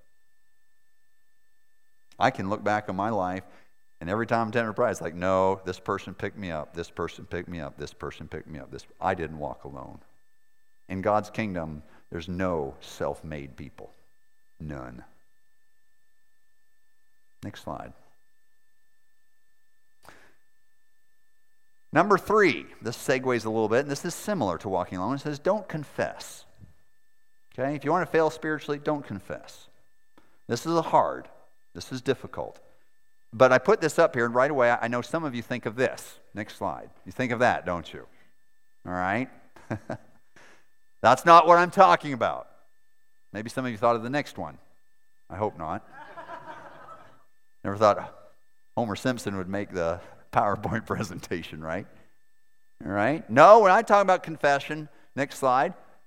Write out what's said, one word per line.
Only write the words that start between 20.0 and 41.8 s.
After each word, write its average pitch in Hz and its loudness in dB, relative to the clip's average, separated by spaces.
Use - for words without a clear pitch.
Number 190 4
three, 165 2
this 113 -6
segues 127 0
a 110 -2
little 110 2
bit, 120 4
and 147 -6
this 139 -6
is 175 -6
similar 113 -2
to 101 -8
walking 90 -4
alone. 107 -4
It 139 -10
says, 143 -8
"Don't 190 -2
confess." - -8
Okay? 139 -2
If 135 -10
you 143 0
want 170 2
to - -10
fail 160 4
spiritually, 147 -6
don't 147 -4
confess. - -12
This 117 -4
is 165 0
a 165 4
hard. 82 0
This - -14
is 127 -8
difficult. - -4
But 127 6
I 127 8
put 202 4
this 160 0
up 160 4
here, 120 4
and 117 -4
right 127 4
away, 123 4
I 117 0
know 123 -2
some 165 -4
of 131 -6
you 120 -6
think 120 -8
of 110 -6
this. - -2
Next - -10
slide. 67 -6
You 95 -14
think 127 -4
of 117 -2
that, 92 2
don't 87 -6
you? 64 -16
All 90 -6
right? 95 -2
<laughs> - -14
That's 123 4
not 165 12
what 175 10
I'm 175 4
talking 175 6